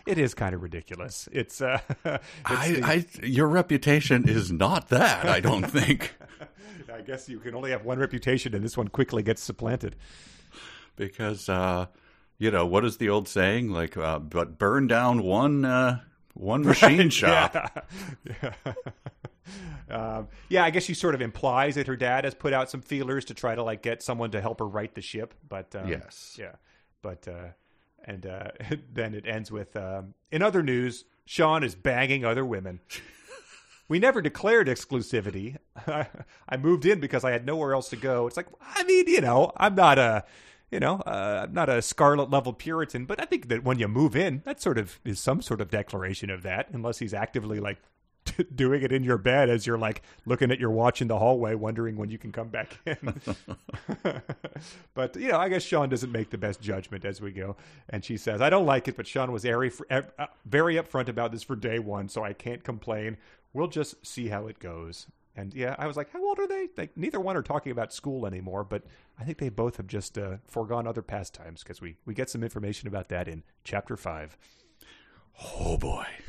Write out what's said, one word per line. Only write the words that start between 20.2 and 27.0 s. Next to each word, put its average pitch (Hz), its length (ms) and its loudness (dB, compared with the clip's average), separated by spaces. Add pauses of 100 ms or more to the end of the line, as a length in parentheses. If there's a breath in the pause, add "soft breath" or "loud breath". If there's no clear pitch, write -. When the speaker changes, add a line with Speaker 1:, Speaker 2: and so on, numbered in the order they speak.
Speaker 1:
yeah, 180 160 6
I 165 60 4
guess 175 140 0
she 175 100 -4
sort 160 220 2
of 127 60 -4
implies 131 520 2
that 135 140 0
her 131 80 -2
dad 127 280 0
has 135 100 -2
put 143 180 -2
out 131 180 2
some 127 120 -10
feelers 135 440 -4
to 117 80 -14
try 117 200 -2
to, 117 100 -4
like, 110 180 -6
get 117 200 -4
someone 117 300 -4
to 107 80 -4
help 110 200 -6
her 107 80 -4
right 104 260 -6
the 156 60 -12
ship. - 340 -10 (140)
But, 95 260 -12
um, 95 140 -8
Speaker 2:
Yes. - 500 -10
Speaker 1:
yeah. 92 140 -14 (500)